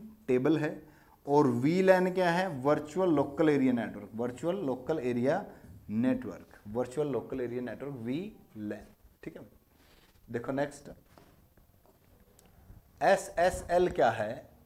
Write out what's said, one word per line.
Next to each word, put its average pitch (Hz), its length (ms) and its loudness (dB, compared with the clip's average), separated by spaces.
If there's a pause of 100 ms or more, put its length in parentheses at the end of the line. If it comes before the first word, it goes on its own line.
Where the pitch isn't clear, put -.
(280)
टेबल 131 300 4
है। 151 140 -2 (540)
और 143 220 6
वीलैन 180 640 4
क्या 180 180 2
है? 180 160 0 (140)
वर्चुअल 151 500 0
लोकल 151 380 2
एरिया 131 240 4
नेटवर्क, 101 420 -6
वर्चुअल 123 400 -4 (100)
लोकल 131 360 -4
एरिया 123 440 0 (440)
नेटवर्क, 110 680 -4 (120)
वर्चुअल 123 380 -4
लोकल 131 340 -4
एरिया 120 200 -6
नेटवर्क 123 400 -10
वीलैन। 113 840 -10 (380)
ठीक 165 140 -14
है, 135 60 -18 (840)
देखो 117 240 -6
next 143 380 -6 (2250)
एसएसएल 180 880 2
क्या 143 200 4
है? 113 380 -6 (160)